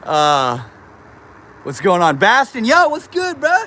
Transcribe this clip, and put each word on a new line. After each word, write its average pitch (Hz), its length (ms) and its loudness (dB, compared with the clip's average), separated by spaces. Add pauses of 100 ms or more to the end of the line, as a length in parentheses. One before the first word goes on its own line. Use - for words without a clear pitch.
Uh, 147 560 0 (1040)
what's 135 180 -12
going 180 220 2
on? 156 160 2
Bastin, 240 480 0
yo, 320 220 4
what's 302 180 -6
good, 359 340 -6
bro? 311 160 0 (100)